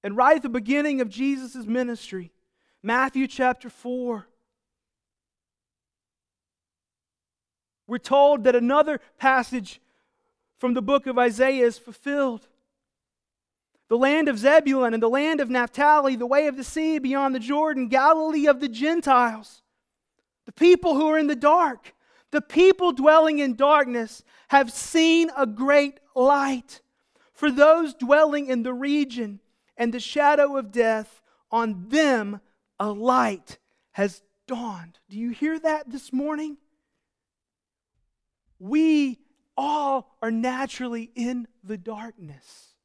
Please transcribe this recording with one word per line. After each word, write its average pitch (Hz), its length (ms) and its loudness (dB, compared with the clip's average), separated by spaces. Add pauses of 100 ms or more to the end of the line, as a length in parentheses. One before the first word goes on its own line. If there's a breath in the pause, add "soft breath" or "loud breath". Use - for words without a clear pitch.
And 202 160 -8
right 285 200 4
at 254 40 -6
the 269 80 -8
beginning 262 520 -2
of 233 80 -4
Jesus' 262 560 -8
ministry, 226 640 -6 (500)
Matthew 262 460 -2
chapter 254 420 -2
four, 247 600 -10 (3500)
we're 240 120 -8
told 277 480 4
that 247 100 4
another 277 460 2 (160 soft breath)
passage 254 640 -2 (760)
from 247 160 -2
the 247 80 -2
book 277 240 0
of 254 120 -4
Isaiah 247 480 2
is 233 120 -2
fulfilled. 269 720 -6 (1400)
"The 226 80 2
land 285 320 2
of 233 100 -4
Zebulun 269 540 2
and 226 100 -2
the 226 60 2
land 294 320 0
of 247 80 -4
Naphtali, 269 640 2
the 240 100 -6
way 285 220 2
of 269 80 -4
the 262 80 -12
sea 311 360 -2
beyond 269 360 -2
the 254 40 -4
Jordan, 277 500 -2
Galilee 302 580 2
of 269 140 2
the 285 80 -4
Gentiles." 247 920 -2 (840)
The - 80 -20
people 349 420 4
who 311 120 0
are 311 100 2
in 302 100 0
the 294 80 -2
dark, 294 580 0 (380)
the 294 100 -2
people 359 520 4
dwelling 302 460 4
in 262 160 -2
darkness 247 680 0 (240 soft breath)
have 269 240 2
seen 330 640 2
a 285 100 0
great 277 540 0 (160)
light. 269 680 -2 (520)
For 294 180 -2
those 302 420 4
dwelling 285 520 0
in 254 180 -2
the 254 100 -6
region 247 680 -4 (360)
and 233 160 -2
the 247 60 -8
shadow 285 580 2
of 214 140 -8
death, 226 500 -2 (300)
on 220 360 -4
them 233 540 0 (380)
a 208 120 -4
light 220 680 -2 (340)
has 196 320 -6 (220)
dawned. 208 600 -12
Do 196 100 -16
you 233 120 -6
hear 311 300 -4
that 311 300 -4
this 254 220 -16
morning? 294 460 -6 (2000)
We 285 600 0 (360)
all 277 680 -4
are 226 100 -4
naturally 240 840 -6
in 247 320 -6 (160)
the 208 140 -12
darkness. 208 1080 -18